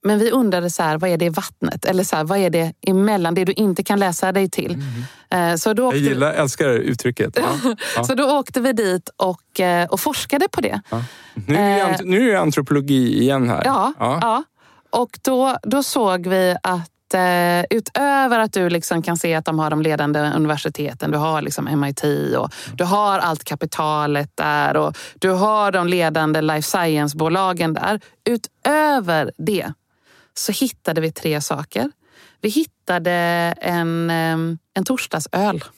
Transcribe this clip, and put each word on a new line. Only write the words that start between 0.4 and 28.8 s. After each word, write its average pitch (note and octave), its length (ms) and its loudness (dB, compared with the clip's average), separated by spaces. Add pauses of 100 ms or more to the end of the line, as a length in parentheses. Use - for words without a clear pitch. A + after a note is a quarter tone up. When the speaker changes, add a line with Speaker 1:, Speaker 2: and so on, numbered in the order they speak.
Speaker 1:
så F3 140 -4
här, D#3 140 0
vad F3+ 120 0
är E3+ 80 2
det E3+ 80 0
i F3 40 2
vattnet? - 560 -6
Eller F#3 180 2
så - 120 -2
här, D#3 80 0
vad F3+ 160 0
är F#3 100 2
det E3 240 0 (140)
emellan, F#3+ 480 2
det F#3 100 2
du F#3+ 80 0
inte G3 300 0
kan G3+ 160 0
läsa F#3 320 0
dig F#3+ 180 2
till? - 280 -4
Speaker 2:
Mhm. B2+ 260 -8 (460)
Speaker 1:
Eh, E3+ 60 2
så G#3+ 180 0
då A3+ 100 2
Speaker 2:
Jag C4 40 4
Speaker 1:
åkte C#3+ 120 2
Speaker 2:
gillar, C#3+ 340 2
älskar D3+ 360 0
uttrycket. A#2+ 720 0
Ja, B3+ 340 0 (100)
Speaker 1:
<laughs> - 100 -6
Speaker 2:
ja. A#2 80 -2
Speaker 1:
Så B2+ 120 -2
då C#4+ 240 2
åkte B3+ 220 -2
vi B3+ 120 2
dit F#3+ 440 0
och, - 420 -4
eh, F3 300 2
och F#3+ 100 -2
forskade D4 520 0
på - 100 -4
det. G#3 280 -2
Speaker 2:
Ja. A#2 140 -4 (300)
Nu A#2 220 -2
är G3+ 200 4
det G3+ 60 2
Speaker 1:
Eh, F#3 60 2
Speaker 2:
ant-, F#3 180 0
nu G3+ 240 4
är G#3+ 40 4
det F#3 60 2
antropologi C#3 840 2
igen C3 280 2
här. G2+ 160 0
Speaker 1:
Ja, C4 340 2
Speaker 2:
Ja. C3 220 0
Speaker 1:
ja. A#3 220 0 (460)
Och - 320 -2
då, C4 420 2
då C4+ 200 0
såg F#3 440 0
vi F#3 360 2
att, F3 500 -6
eh, F3 560 4
utöver C4 680 0
att A3 140 0
du F#3 160 0
liksom E3+ 320 -2
kan E3+ 160 -2
se E3 180 -2
att D#3 100 -2
de D#3+ 140 -2
har D#3 100 0
de D3+ 120 0
ledande D3+ 380 0 (160)
universiteten, D3+ 760 -2
du D3+ 60 0
har D#3 240 0
liksom D3 260 -6
M C#3+ 160 0
I C#3 100 -2
T C#3+ 440 -2
och C3+ 160 -4 (200)
du D3 100 -2
har G3 360 2
allt D#3+ 240 -2
kapitalet D3+ 920 -2
där D3 420 0
och D3+ 200 0 (220)
du F#3+ 100 0
har G#3 420 2
de F3+ 160 0
ledande D#3+ 540 2
life D#3 360 0
science-bolagen D#3+ 960 0
där. G3+ 260 -2 (260)
Utöver A#3 1120 0